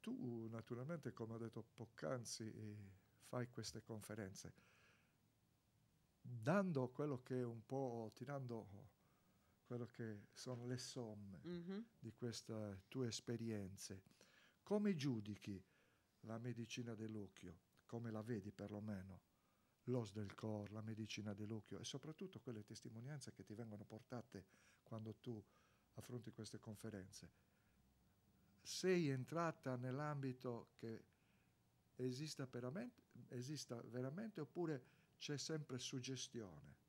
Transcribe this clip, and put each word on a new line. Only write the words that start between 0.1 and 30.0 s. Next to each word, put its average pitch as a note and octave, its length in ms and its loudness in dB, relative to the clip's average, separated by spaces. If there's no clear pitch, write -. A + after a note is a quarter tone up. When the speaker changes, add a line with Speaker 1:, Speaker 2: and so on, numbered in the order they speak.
Speaker 1:
naturalmente, B2 640 -2
come A2+ 200 -2
ho A2+ 40 -2
detto A2 340 -2
poc'anzi, A#2+ 800 -2
eh, G#2+ 240 -4
fai B2 200 2
queste A2+ 340 -4
conferenze. G#2+ 720 -4
Dando C3 680 6
quello C#3+ 320 2
che B2+ 200 2
un A#2 240 0
po', A#2 480 2
tirando A#2 760 -4
quello A#2+ 220 -2
che A2 460 -4
sono A#2+ 340 -4
le B2+ 120 2
somme G#2+ 640 -4
Speaker 2:
Mhm. F3+ 420 -2
Speaker 1:
di A#2 160 -8
queste G#2+ 760 -2
tue C3 200 4
esperienze, G#2 920 0
come G#3 320 6
giudichi G#2+ 680 2
la A2+ 180 -2
medicina A#2 560 -2
dell'occhio, G2+ 640 -4
come A#2 260 -2
la G#2+ 100 0
vedi G#2 300 0
perlomeno, G2+ 680 -2
l'os A#2+ 260 4
del G2+ 220 -2
cor, G#2 360 0
la G#2+ 100 -4
medicina G#2+ 540 -2
dell'occhio G#2 460 -2
e A2 40 -6
soprattutto D#3 560 -4
quelle G#2+ 240 -4
testimonianze A#2+ 680 -6
che - 100 -12
ti G#2+ 120 -6
vengono G#2 300 -6
portate A2 600 -6
quando A2 340 -4
tu A2 260 -4
affronti A2+ 380 -4
queste A2 280 -6
conferenze? G2+ 680 -6
Sei F3 460 6
entrata C#3 680 4
nell'ambito B2+ 1000 0